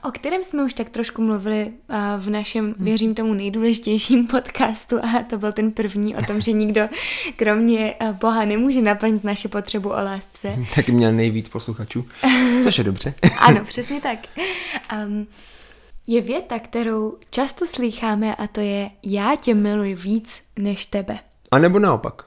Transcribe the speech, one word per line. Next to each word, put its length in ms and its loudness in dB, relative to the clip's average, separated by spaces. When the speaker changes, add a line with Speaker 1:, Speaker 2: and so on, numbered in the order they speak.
Speaker 1:
o 60 -6
kterém 340 -4
jsme 200 -2
už 100 -4
tak 160 -6
trošku 320 -4
mluvili, 500 0
eh, 80 -6
v 120 -4
našem, 340 -2
Speaker 2:
Hmm. 200 -4
Speaker 1:
věřím 300 2
tomu, 200 0
nejdůležitějším 920 2
podcastu, 800 -2
a 180 2
to 160 -6
byl 140 -2
ten 200 0
první 440 -2
o 80 -4
tom, 160 -2
že 120 0
nikdo 360 2
kromě, 640 2
eh, 200 -2
Boha 240 2
nemůže 380 2
naplnit 420 2
naši 240 -2
potřebu 400 -4
o 40 -2
lásce. 720 -6
Speaker 2:
<laughs> 100 -8
Taky 180 4
měl 200 6
nejvíc 360 0
posluchačů, 580 -8
což 160 4
je 60 2
dobře. 300 -2
<laughs> 120 6
Speaker 1:
Ano, 260 8
přesně 360 -6
tak. 180 -4
Ehm, 380 -4
je 140 4
věta, 380 -6
kterou 580 -4
často 360 -2
slýcháme, 680 -2
a 120 -6
to 140 -8
je: 300 -2
"Já 340 0
tě 180 2
miluji 400 2
víc 480 -4
než 280 -2
tebe." 320 -6
Speaker 2:
A 80 6
nebo 200 6
naopak. 480 2